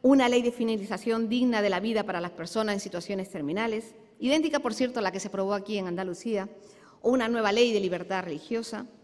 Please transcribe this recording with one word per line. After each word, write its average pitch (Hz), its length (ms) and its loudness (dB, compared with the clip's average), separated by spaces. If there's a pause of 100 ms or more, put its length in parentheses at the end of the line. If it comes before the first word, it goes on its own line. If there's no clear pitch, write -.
una 262 260 8
ley 247 140 4
de 240 100 2
finalización 226 760 -2
digna 240 320 2
de 202 80 4
la 185 100 0
vida 214 240 0
para 180 160 -2
las 175 120 -6
personas 208 420 -2
en 196 60 -2
situaciones 190 500 -6
terminales, 208 640 -4 (240)
idéntica, 294 420 2
por 226 140 -2
cierto, 247 240 0
a 220 40 0
la 185 100 0
que 190 80 -6
se 208 80 -8
aprobó 196 260 0
aquí 202 240 -4
en 185 80 -4
Andalucía, 190 600 -4 (540)
o 233 100 2
una 247 160 2
nueva 226 260 2
ley 233 200 6
de 202 80 4
libertad 180 440 -2
religiosa. 214 600 -6 (200)